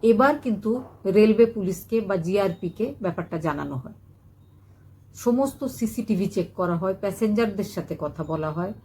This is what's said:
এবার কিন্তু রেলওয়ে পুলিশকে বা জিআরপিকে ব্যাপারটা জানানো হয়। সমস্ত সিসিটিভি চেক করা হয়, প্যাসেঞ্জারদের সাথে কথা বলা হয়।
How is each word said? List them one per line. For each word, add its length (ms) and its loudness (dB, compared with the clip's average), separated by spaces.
এবার 380 6
কিন্তু 440 -2
রেলওয়ে 400 8
পুলিশকে 560 -2
বা 160 -2
জিআরপিকে 840 -2
ব্যাপারটা 360 -4
জানানো 380 -4
হয়। 180 -10
সমস্ত 480 0
সিসিটিভি 640 -2
চেক 280 -4
করা 220 -2
হয়, 180 -2
প্যাসেঞ্জারদের 720 0
সাথে 360 -6
কথা 240 -6
বলা 280 -2
হয়। 220 -4